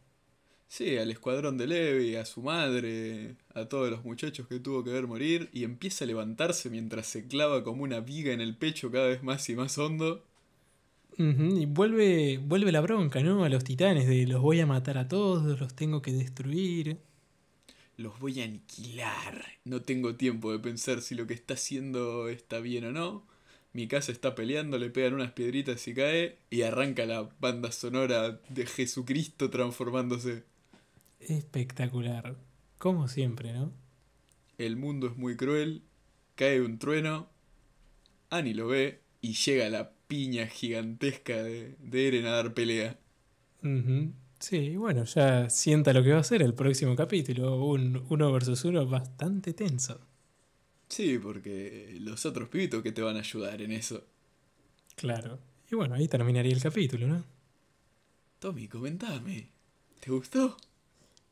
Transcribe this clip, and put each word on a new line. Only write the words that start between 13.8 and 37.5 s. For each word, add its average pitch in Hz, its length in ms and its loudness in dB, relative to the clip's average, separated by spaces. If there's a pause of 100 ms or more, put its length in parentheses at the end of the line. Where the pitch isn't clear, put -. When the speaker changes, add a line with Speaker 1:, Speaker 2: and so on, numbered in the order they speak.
Speaker 2:
de, 127 180 6
"Los 127 160 2
voy 160 180 8
a 156 60 4
matar 131 320 2
a 127 100 0
todos, 165 520 2
los 127 160 -6
tengo 151 260 -2
que 135 100 -4
destruir". 151 840 -2 (960)
Speaker 1:
"Los 113 220 -12
voy 131 220 -4
a 117 40 -4
aniquilar. 107 1000 -10 (200)
No 123 180 -6
tengo 127 340 -2
tiempo 113 360 -2
de 107 60 -2
pensar 117 440 -4
si - 120 -8
lo 120 120 -4
que 117 80 -6
está 123 200 -8
haciendo 123 760 -4
está 117 320 -8
bien 120 260 -4
o 117 60 -6
no". 175 340 -6 (460)
Mikasa 127 380 -2
está 120 240 -2
peleando, 139 440 -2
le 120 120 -4
pegan 127 240 2
unas 127 180 -2
piedritas 127 540 -2
y 123 80 -8
cae, 160 440 2 (120)
y 120 120 2
arranca 120 440 0
la 110 220 -4 (120)
banda 120 300 -2
sonora 120 800 0
de 127 180 -4
Jesucristo 131 840 -2
transformándose. 123 920 -2 (800)
Speaker 2:
Espectacular. 127 1160 -4 (420)
Como 175 280 2
siempre, 117 460 -2
¿no? 131 200 -4 (880)
Speaker 1:
El 113 180 -2
mundo 139 320 -2
es 117 80 -8
muy 123 200 -4
cruel, 151 460 0 (540)
cae 135 240 4
un 113 180 -2
trueno, 156 500 -2 (1000)